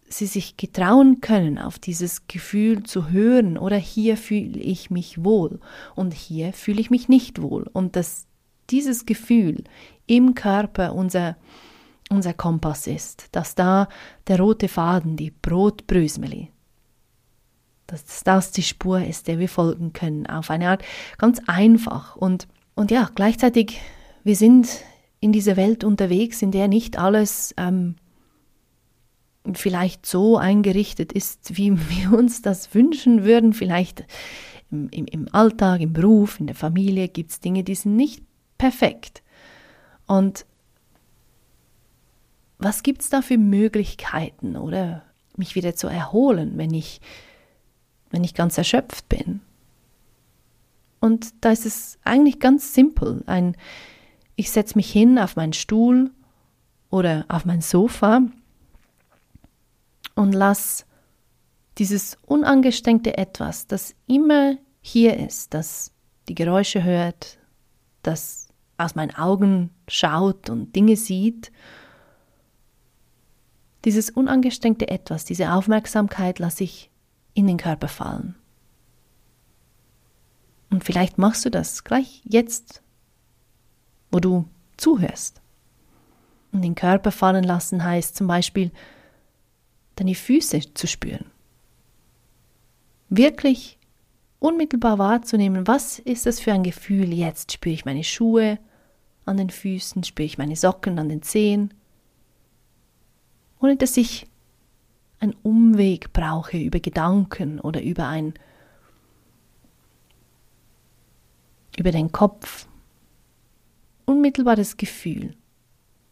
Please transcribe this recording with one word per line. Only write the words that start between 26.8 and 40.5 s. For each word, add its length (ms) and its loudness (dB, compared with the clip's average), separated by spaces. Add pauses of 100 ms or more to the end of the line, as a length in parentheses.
alles, 580 0
ähm, 400 -2 (1600)
vielleicht 520 -4
so 300 4
eingerichtet 760 0
ist, 440 -8
wie 160 2
<laughs> 160 0
wir 280 2
uns 260 2
das 320 -4
wünschen 500 4
würden. 280 6
Vielleicht 520 -4 (640)
im, 200 -6
im, 160 -8
im 260 -8
Alltag, 480 2
im 120 -2
Beruf, 480 4
in 60 -4
der 100 -8
Familie 520 -2
gibt's 320 -12
Dinge, 220 -2
die 120 -6
sind 220 -2
nicht 260 0 (360)
perfekt. 640 -2 (840)
Und 400 0 (2000)